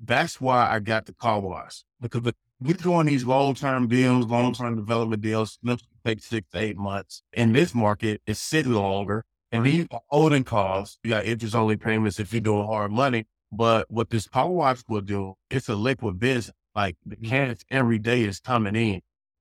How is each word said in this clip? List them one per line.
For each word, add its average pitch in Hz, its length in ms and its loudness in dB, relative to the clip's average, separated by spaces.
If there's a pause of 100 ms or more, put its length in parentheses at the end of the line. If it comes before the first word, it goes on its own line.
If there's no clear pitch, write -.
that's 127 400 -2
why 127 280 2
I 110 120 0
got 110 260 -2
the - 60 -18
car 110 260 0
wash. 92 460 -8 (160)
Because 120 220 -6
the, 120 120 -2 (260)
we're 139 140 0
doing 175 320 2
these 135 180 0
long-term 131 600 0
deals, 127 400 4
long-term 120 480 0
development 110 480 -2
deals, 110 400 -2
flips 120 220 -4 (200)
take 110 160 -2
six - 300 -6
to 90 80 -8
eight 104 180 -4
months. 98 460 -8 (100)
In 113 200 4
this 165 200 4
market, 107 540 0
it's 107 140 -4
sitting 143 320 0
longer. 101 520 0 (280)
And 113 120 2
these 160 280 2
are 117 80 -10 (100)
olden 147 320 4
cars. 98 640 -2
You 110 60 -2
got 107 140 0
interest-only 110 520 0
payments 110 420 0
if 104 140 -6
you're 117 80 -2
doing 104 260 0
hard 107 240 -2
money. 120 360 0 (260)
But 113 360 2
what 113 220 -4
this 110 160 -2
car 139 240 0
wash 143 380 0
will 104 140 -4
do, 98 320 -4 (160)
it's - 180 -4
a 110 80 -2
liquid 107 420 -2
business. 120 360 -2 (200)
Like, 98 220 -2 (100)
the - 100 -14
cash 120 420 -2 (120)
every 117 300 2
day 120 220 2
is 101 180 -4
coming 110 340 0
in. 107 280 0 (380)